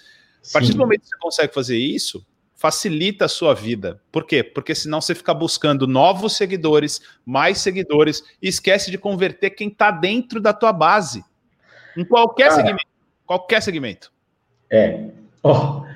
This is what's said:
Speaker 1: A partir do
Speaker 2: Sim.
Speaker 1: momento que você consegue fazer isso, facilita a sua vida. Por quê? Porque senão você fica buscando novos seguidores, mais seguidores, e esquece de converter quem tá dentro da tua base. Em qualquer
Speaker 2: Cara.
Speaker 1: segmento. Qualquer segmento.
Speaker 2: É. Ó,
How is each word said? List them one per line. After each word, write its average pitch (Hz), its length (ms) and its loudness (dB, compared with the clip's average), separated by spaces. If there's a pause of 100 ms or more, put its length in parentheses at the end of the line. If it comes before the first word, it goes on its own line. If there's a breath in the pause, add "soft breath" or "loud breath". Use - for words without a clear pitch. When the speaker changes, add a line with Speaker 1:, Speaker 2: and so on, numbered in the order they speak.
(480 soft breath)
Speaker 1:
A - 60 -16
partir 143 140 2
do 208 60 4
Speaker 2:
Sim. - 40 -4
Speaker 1:
momento 220 240 2
que - 60 -20
você - 120 -16
consegue 165 340 -4
fazer 127 240 -4
isso, 120 480 -6 (300)
facilita 175 680 -2
a 156 40 0
sua 156 240 0
vida. 101 460 -8 (120)
Por 160 140 -4
quê? 131 180 0
Porque - 320 -8
senão 156 260 -6
você 170 140 -4
fica - 180 -2
buscando 147 540 -2
novos 180 500 2
seguidores, 160 640 0 (240 soft breath)
mais 147 320 0
seguidores, 151 640 0 (200 soft breath)
e 185 60 -6
esquece 190 440 0
de 180 60 -8
converter 190 520 -4
quem 208 200 -10
tá 208 220 2
dentro 208 480 -2
da 208 140 2
tua 220 180 0
base. 160 540 0 (720 soft breath)
Em 175 80 -4
qualquer 233 440 4
Speaker 2:
Cara. 156 80 4
Speaker 1:
segmento. 190 280 0 (400)
Qualquer 185 360 0
segmento. 143 520 -8 (560)
Speaker 2:
É. - 400 2 (320)
Ó, - 420 2 (120)